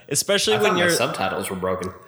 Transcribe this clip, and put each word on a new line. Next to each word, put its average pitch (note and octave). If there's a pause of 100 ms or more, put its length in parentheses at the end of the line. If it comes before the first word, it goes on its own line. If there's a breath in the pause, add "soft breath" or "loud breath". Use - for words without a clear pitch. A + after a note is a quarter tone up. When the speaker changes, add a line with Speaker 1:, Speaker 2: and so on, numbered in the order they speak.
Speaker 1:
especially G3
Speaker 2:
I G#3+
Speaker 1:
when G#3
Speaker 2:
thought F#3
my F3
Speaker 1:
you're F3
Speaker 2:
subtitles G2
were F#2+
broken. F2+ (160 loud breath)